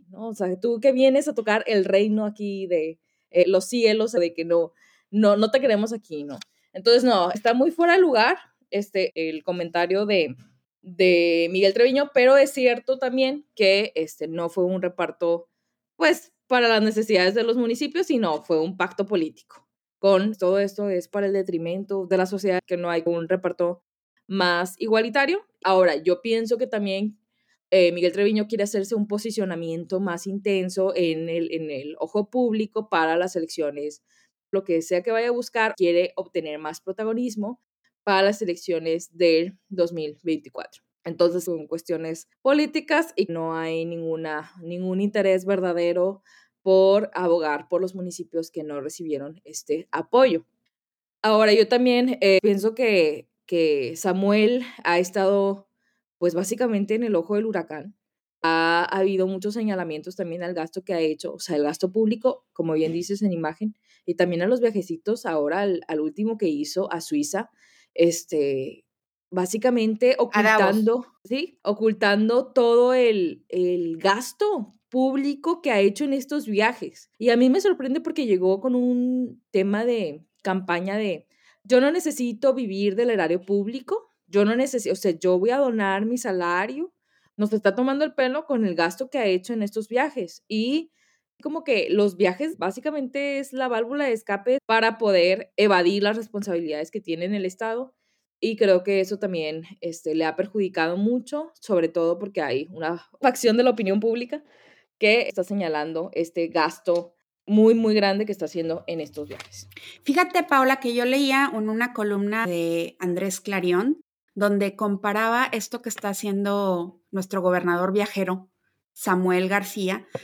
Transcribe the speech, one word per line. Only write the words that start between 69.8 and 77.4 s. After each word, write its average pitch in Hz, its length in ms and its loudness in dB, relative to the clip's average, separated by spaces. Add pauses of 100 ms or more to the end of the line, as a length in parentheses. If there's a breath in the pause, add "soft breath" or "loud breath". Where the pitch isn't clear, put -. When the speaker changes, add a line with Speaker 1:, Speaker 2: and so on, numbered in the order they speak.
Speaker 2:
A 208 100 2
Davos. 214 340 4
Speaker 1:
ocultando, 226 280 0 (180)
¿sí? 277 400 -6
Ocultando 214 920 0
todo 240 400 4
el, 214 560 2
el 175 480 -2
gasto 233 800 -2 (140)
público 277 720 -2
que 277 100 -2
ha 208 80 4
hecho 202 240 2
en 277 100 -2
estos 277 340 -4
viajes. 214 720 -2
Y 233 120 0
a 233 80 4
mí 254 120 6